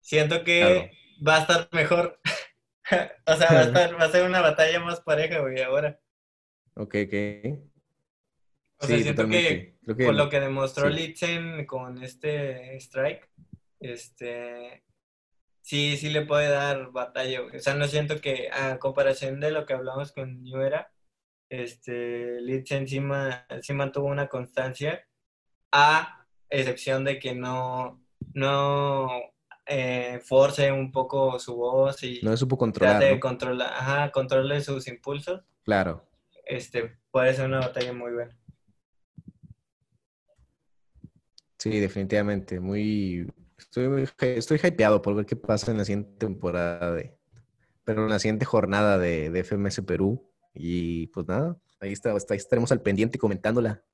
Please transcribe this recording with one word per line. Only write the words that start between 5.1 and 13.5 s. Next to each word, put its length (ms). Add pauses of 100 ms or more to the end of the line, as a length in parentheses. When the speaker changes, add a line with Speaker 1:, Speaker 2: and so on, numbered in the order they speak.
Speaker 1:
güey, 220
ahora. 360 (800)
Speaker 2:
Ok, 200 (120)
ok. 520 (1200)
Speaker 1:
O 60
sea, 120
Speaker 2:
Sí, 60
Speaker 1:
siento 180
Speaker 2:
totalmente. 260
Speaker 1:
que 380
Speaker 2:
Creo 100
que 80
Speaker 1:
por 100
Speaker 2:
el 40
Speaker 1:
lo 120
que 120
demostró 480
Speaker 2:
sí. 60
Speaker 1:
Litzen 720
con 360
este 760
Strike, 480 (500)